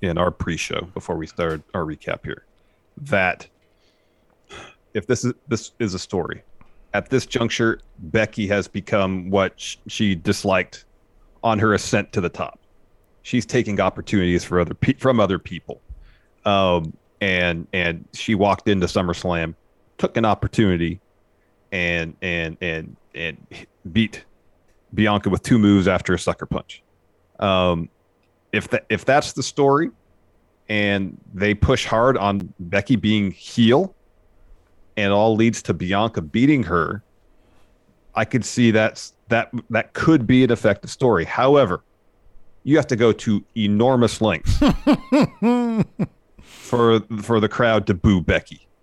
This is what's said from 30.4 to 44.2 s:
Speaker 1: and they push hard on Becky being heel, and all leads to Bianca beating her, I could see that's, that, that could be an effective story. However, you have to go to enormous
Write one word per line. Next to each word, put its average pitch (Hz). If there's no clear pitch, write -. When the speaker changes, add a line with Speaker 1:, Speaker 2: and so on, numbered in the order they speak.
Speaker 1:
and 101
they 101
push 123
hard 120
on 98
Becky 98
being 104
heel, 127
and 101
all 107
leads 113
to 104
Bianca 95
beating 123
her, 87
I 113
could 117
see 120
that's, 107
that, 117
that 113
could 147
be 127
an 123
effective 107
story. 98
However, 127
you 143
have 139
to 127
go 113
to 104
enormous 113